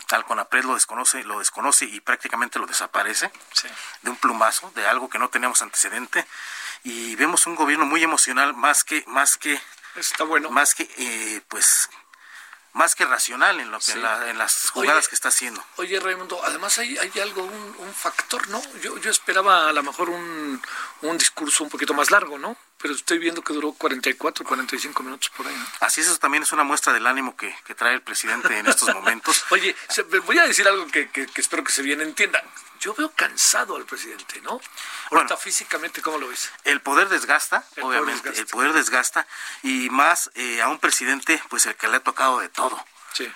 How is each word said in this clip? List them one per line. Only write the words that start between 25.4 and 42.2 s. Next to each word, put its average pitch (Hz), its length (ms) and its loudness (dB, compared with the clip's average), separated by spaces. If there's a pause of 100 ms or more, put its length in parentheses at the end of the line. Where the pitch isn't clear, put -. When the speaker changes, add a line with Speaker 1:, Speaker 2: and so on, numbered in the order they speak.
Speaker 2:
ahí, 143 100 -8
¿no? 120 100 -8 (140)
Speaker 1:
Así 151 220 2
es, 170 60 4
eso 165 100 0
también 147 240 2
es 147 100 -2
una 151 120 2
muestra 143 280 2
del 117 140 2
ánimo 131 280 0
que, 98 300 -10
que 107 100 -14
trae 120 200 2
el 123 80 -4
presidente 113 560 -2
en 107 80 0
estos - 280 4
momentos. 110 520 0
Speaker 2:
<laughs> - 40 0
Oye, 185 240 4 (140)
se, 208 160 0
me 175 140 2
voy 208 200 2
a - 80 8
decir 202 220 4
algo 196 200 2
que, 143 220 0
que, 135 160 -4
que - 140 -8
espero - 240 -2
que - 80 -2
se - 80 0
bien 143 220 -2
entienda. 156 420 0 (340)
Yo 202 140 -6
veo 302 200 -2
cansado - 640 0
al 127 100 -10
presidente, - 560 -12
¿no? 151 80 -8
Ahorita 247 180 -8 (420)
Speaker 1:
Bueno, - 280 4
Speaker 2:
físicamente, 165 640 -4
¿cómo 156 160 0
lo 135 100 -6
ves? - 240 -8 (120)
Speaker 1:
el 143 180 2
poder 156 260 6
desgasta, 151 560 2 (100)
Speaker 2:
El 143 80 -8
poder 127 200 0
Speaker 1:
obviamente, - 260 -4
Speaker 2:
desgasta. 117 140 -6
Speaker 1:
el 107 60 -8
poder 135 260 2
desgasta, 131 520 2 (360)
y 131 260 0
más, 147 460 4
eh, 120 260 -4
a 117 80 4
un 156 100 -2
presidente, 139 680 0
pues, 120 160 2
el 110 100 -4
que 110 140 -2
le 113 80 2
ha 131 40 4
tocado 131 380 2